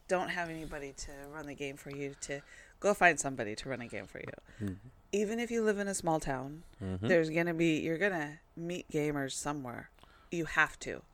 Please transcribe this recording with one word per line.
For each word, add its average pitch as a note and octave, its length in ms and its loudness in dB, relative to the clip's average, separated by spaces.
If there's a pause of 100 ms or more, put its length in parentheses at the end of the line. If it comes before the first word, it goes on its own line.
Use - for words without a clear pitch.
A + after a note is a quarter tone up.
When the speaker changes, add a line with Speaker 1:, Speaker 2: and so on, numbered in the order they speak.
Speaker 1:
don't F#3 200 0
have E3+ 200 -4
anybody D3 480 -8
to - 140 -10 (220)
run D#3 140 -10
the C#3+ 80 -10
game C#3 220 -6
for C#3+ 140 -12
you, C#3 300 -6
to C#3+ 200 -8 (400)
go G3+ 120 6
find F3 260 6
somebody A#2 360 -2
to - 140 -10
run B2 120 -4
a A#2 60 -8
game G2+ 200 -8
for - 120 -12
you. - 460 -10
Speaker 2:
Mm-hmm. F#2+ 80 -2 (380)
Speaker 1:
Even G#3 280 2
if A#3 100 -2
you A#3 140 2
live G#3 160 4
in G3+ 80 0
a G3 80 -2
small D#3+ 240 2
town, C#3 440 -4 (200)
Speaker 2:
Mm-hmm. F#2+ 240 -2
Speaker 1:
there's E3 220 6
gonna E3+ 240 2
be, D#3+ 260 4
you're E3 180 0
gonna D#3+ 420 0 (160)
meet E3+ 340 -6
gamers D3 420 0
somewhere. B2+ 580 -6 (420)
You E3+ 140 0
have - 340 4
to. - 100 -6
Speaker 2:
You D#2 120 -6 (120)